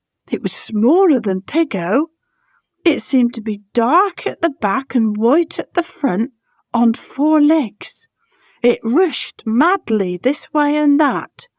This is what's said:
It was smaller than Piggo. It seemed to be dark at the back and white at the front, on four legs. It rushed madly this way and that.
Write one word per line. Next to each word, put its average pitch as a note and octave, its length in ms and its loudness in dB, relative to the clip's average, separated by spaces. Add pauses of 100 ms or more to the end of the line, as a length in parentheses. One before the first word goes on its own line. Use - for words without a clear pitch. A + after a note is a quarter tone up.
(300)
It - 120 -4
was F#3+ 100 -4
smaller C4+ 680 2
than F#3+ 200 -2
Piggo. C4+ 680 -2 (800)
It C4+ 160 2
seemed B3 340 0
to A#3 60 -8
be G#3 220 -8 (100)
dark D4+ 540 0
at - 160 -6
the E4+ 80 0
back G#3+ 440 -4
and A3 220 0
white C4 420 0
at - 160 -12
the E4+ 80 0
front, A#3 500 -4 (420)
on A#3 200 2
four D4+ 460 0
legs. D4 680 -2 (540)
It A#3+ 200 2
rushed D4 640 -2
madly A3 760 0
this - 300 -2
way D4 240 0
and D4 240 2
that. G#3 480 -4 (100)